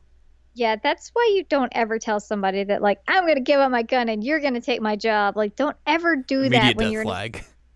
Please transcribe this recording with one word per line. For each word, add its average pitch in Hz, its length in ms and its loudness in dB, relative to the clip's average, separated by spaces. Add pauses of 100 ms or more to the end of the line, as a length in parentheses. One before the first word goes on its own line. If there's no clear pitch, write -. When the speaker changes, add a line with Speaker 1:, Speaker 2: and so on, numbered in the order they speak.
(540)
Speaker 1:
Yeah, 226 280 0
that's - 280 -4
why 466 260 2
you 381 80 0
don't 269 320 0
ever 226 240 -2
tell 208 220 -2
somebody 196 420 -2
that, 196 180 -2
like, 202 280 0
"I'm 359 180 2
gonna 294 140 2
give 277 180 2
up 269 120 4
my 240 120 0
gun 240 240 0
and 214 160 -4
you're 302 160 0
gonna 262 220 -2
take 240 200 -2
my 214 140 -2
job." 208 400 0
Like, 208 220 -2
don't 285 180 -2 (100)
ever 330 300 2
do 269 280 -2
that - 20 0
Speaker 2:
Immediate 226 320 4
Speaker 1:
when 220 80 -2
Speaker 2:
death - 80 -2
Speaker 1:
you're 220 80 -4
in 220 60 -4
a - 40 -4
Speaker 2:
flag. - 320 -8 (320)